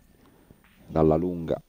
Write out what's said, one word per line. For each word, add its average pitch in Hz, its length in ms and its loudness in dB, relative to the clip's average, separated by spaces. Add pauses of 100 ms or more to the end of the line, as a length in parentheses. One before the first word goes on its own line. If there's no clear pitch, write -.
(880)
dalla 78 300 2
lunga. 82 520 -4